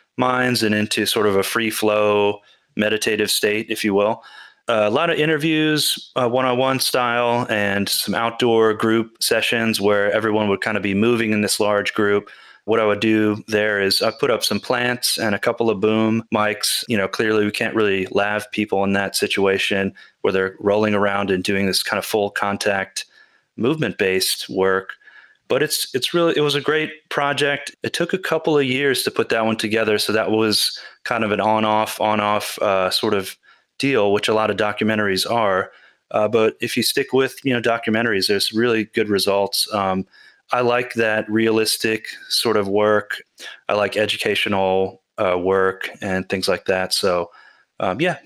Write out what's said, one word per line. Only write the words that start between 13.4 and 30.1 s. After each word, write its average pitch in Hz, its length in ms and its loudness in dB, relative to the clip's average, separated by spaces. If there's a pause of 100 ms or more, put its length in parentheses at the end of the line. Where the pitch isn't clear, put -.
there 104 340 0
is 98 220 0
I 110 80 2
put 131 180 0
up 110 140 0
some 101 160 -2
plants 123 580 -2
and 107 160 0
a 98 60 -2
couple 113 320 0
of 98 80 -2
boom 110 520 2
mics. 107 560 -2
You 113 100 0
know, 95 100 2
clearly 110 380 0
we 104 60 -2
can't 113 220 -4
really 98 380 2
lav 104 400 -2
people 98 320 -2
in 98 100 0
that 98 220 -2
situation 98 760 0 (300)
where 101 100 0
they're 95 280 0
rolling 107 340 2
around 101 380 0
and 95 120 0
doing 98 220 0
this 92 160 0
kind - 160 -4
of 95 80 -4
full 101 240 0
contact 101 760 -4 (520)
movement-based 107 920 -2
work. 95 440 0 (540)
But 135 160 0
it's, - 320 -4
it's - 180 -4
really, 170 240 2
it 151 40 2
was 147 120 0
a 143 80 -2
great 156 300 -2 (180)
project. 143 720 -2
It - 120 -4
took 175 200 -2
a 190 60 -2
couple 160 360 0
of 143 100 4
years 131 360 0
to - 80 -4
put - 200 -2
that 113 180 0
one 113 100 0
together. 107 400 0
So 104 160 -2